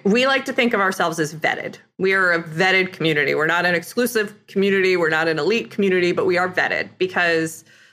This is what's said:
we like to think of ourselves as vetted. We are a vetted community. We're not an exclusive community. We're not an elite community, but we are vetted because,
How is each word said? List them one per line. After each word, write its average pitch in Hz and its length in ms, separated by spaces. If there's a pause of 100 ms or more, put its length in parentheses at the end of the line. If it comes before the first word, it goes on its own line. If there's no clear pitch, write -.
we 233 220
like 269 200
to 262 60
think 240 220
of - 60
ourselves 175 400
as 156 140
vetted. - 420 (220)
We 190 160
are 185 180
a 170 100
vetted 185 520
community. 147 400
We're 151 120
not 175 200
an 180 80
exclusive 220 600 (120)
community. 196 500
We're 165 140
not 160 180
an 156 100
elite 214 320
community, 185 420
but 156 140
we 180 120
are 185 100
vetted 131 400 (100)
because, 170 640 (280)